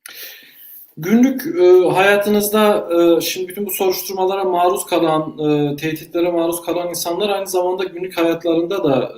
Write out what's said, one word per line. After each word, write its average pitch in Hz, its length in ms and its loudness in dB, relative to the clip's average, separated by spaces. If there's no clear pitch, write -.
Günlük, 233 480 2
e, 180 300 6
hayatınızda, 202 1040 2
e, 170 280 4
şimdi 185 260 -6
bütün 208 180 -8
bu 202 60 -8
soruşturmalara 190 720 -2
maruz 180 420 0
kalan, 160 540 -2
e, 147 360 0
tehditlere 160 560 -4
maruz 170 300 -2
kalan 175 280 -6
insanlar 175 400 -4
aynı 196 180 -4
zamanda 180 360 -2
günlük 175 340 -8
hayatlarında 165 640 -2
da, 131 340 0